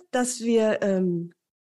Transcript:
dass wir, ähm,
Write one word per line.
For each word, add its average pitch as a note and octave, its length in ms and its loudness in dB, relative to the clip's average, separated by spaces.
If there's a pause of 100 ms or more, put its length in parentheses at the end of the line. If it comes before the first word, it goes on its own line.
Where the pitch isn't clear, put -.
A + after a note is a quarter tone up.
(120)
dass B3 300 -2
wir, A3+ 400 2
ähm, F3+ 500 0 (440)